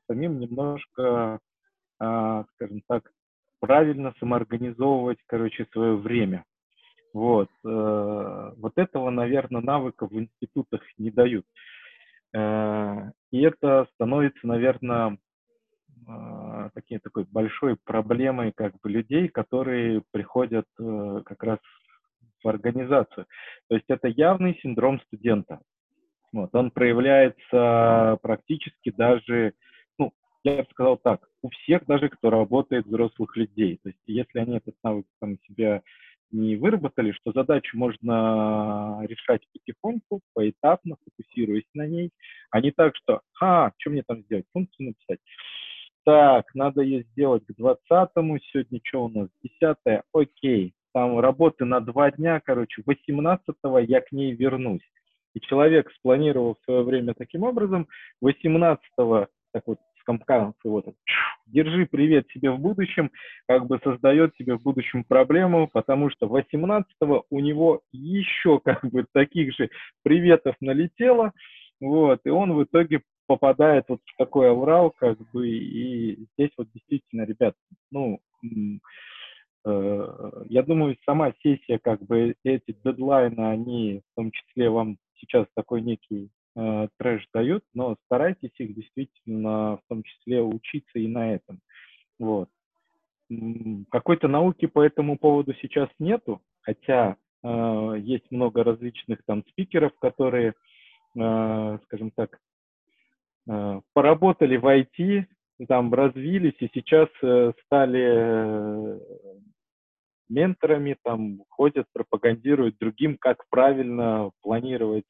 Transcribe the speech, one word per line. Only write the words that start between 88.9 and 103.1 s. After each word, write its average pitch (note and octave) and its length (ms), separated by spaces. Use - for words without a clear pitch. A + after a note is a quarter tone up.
в - 100
том A2 160
числе - 380
учиться A2+ 580
и A2 80
на A2+ 280
этом. F#2 240
Вот. G#2+ 300
М, A2+ 600
какой-то D#3+ 360
науки D#3+ 400
по D3+ 160
этому D3 340
поводу C#3+ 440
сейчас C#3 280
нету, E3 420
хотя, A2 560
э, A2+ 580
есть A#2+ 300
много A#2+ 340
различных A#2 600
там G#2 240
спикеров, E3 500
которые, B2 540
э, A2 640
скажем A2 260
так, - 280